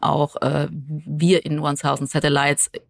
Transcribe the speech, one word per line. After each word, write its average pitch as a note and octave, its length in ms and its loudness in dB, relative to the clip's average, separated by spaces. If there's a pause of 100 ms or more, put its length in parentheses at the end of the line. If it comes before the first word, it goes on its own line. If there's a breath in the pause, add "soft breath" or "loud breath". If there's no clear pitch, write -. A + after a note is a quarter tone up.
auch, D3 400 0
äh, D3 280 0
wir D#3 760 0
in D3+ 140 -2
One D3 180 -2
Thousand C#3 320 -2
Satellites C#3+ 600 2 (200)